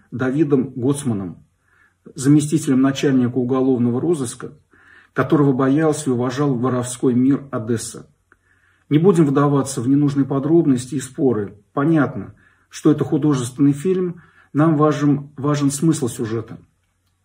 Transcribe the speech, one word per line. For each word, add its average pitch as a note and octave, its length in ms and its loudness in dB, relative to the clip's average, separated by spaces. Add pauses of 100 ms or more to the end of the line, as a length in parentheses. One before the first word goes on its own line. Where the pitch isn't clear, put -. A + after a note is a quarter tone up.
(120)
Давидом C3 600 0
Гоцманом, A#2 760 -4 (680)
заместителем C#3+ 680 2
начальника C3 560 2
уголовного B2+ 640 0
розыска, D3+ 560 -4 (560)
которого C#3+ 400 2
боялся C#3+ 560 0
и B2+ 40 0
уважал C3 400 -2
воровской B2 600 -2
мир C3 380 2
Одесса. A2+ 580 -8 (800)
Не D3 100 4
будем E3+ 260 4
вдаваться C#3+ 560 0
в A#2 60 -2
ненужные C#3 380 2
подробности C#3+ 680 0
и C3+ 40 -2
споры. A#2 580 -2 (160)
Понятно, C#3 600 0 (340)
что - 220 0
это D3 120 2
художественный C#3+ 720 0
фильм, F#3 480 -4 (320)
нам D3+ 240 2
важен, D3 600 0
важен C#3+ 340 0
смысл C#3+ 360 0
сюжета. A2+ 520 -8 (640)